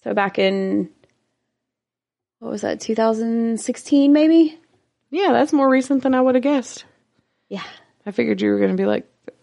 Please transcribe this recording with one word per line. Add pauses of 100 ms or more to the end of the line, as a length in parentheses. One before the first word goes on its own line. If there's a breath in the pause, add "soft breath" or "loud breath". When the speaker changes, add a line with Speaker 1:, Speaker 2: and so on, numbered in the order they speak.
Speaker 1:
So
back
in, (1500)
what
was
that,
two
thousand
sixteen
maybe? (540)
Speaker 2:
Yeah,
that's
more
recent
than
I
would
have
guessed. (640)
Speaker 1:
Yeah. (420 loud breath)
Speaker 2:
I
figured
you
were
gonna
be
like, (360)